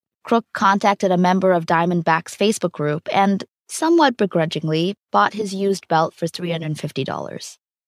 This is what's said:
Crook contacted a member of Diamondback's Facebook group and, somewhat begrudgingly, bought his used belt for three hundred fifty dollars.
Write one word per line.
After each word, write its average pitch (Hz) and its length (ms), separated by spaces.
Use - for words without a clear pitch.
Crook 233 300
contacted 202 560
a 180 80
member 185 340
of 170 140
Diamondback's 170 680
Facebook 202 380
group 147 380
and, 196 320
somewhat 320 500
begrudgingly, 165 760
bought 202 220
his 208 220
used 196 320
belt 160 260
for - 140
three 175 240
hundred 156 260
fifty 143 260
dollars. - 540